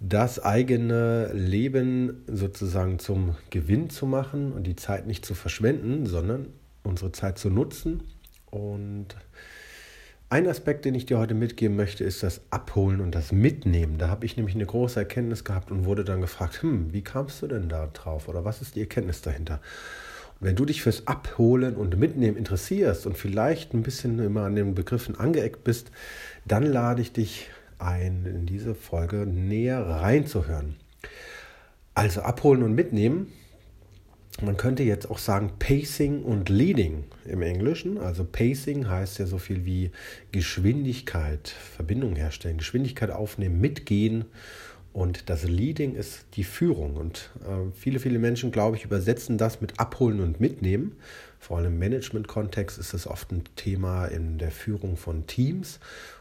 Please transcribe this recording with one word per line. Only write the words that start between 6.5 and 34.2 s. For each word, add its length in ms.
unsere 300
Zeit 260
zu 100
nutzen. 540
Und 640
ein 160
Aspekt, 380
den 100
ich 120
dir 120
heute 140
mitgeben 420
möchte, 300
ist 180
das 280
Abholen 500
und 140
das 180
Mitnehmen. 640
Da 120
habe 180
ich 100
nämlich 180
eine 120
große 340
Erkenntnis 420
gehabt 280
und 160
wurde 180
dann 160
gefragt, 400
„Hm, 320
wie 80
kamst 400
du 60
denn 240
da 160
drauf 420
oder 160
was 160
ist 160
die 40
Erkenntnis 420
dahinter?“ 320
Und 80
wenn 80
du 120
dich 160
fürs 240
Abholen 680
und 220
Mitnehmen 380
interessierst 720
und 100
vielleicht 560
ein 100
bisschen 360
immer 240
an 120
den 200
Begriffen 440
angeeckt 460
bist, 260
dann 200
lade 340
ich 140
dich 340
ein, 480
in 180
diese 300
Folge 500
näher 560
reinzuhören. 960
Also 260
Abholen 420
und 120
Mitnehmen. 580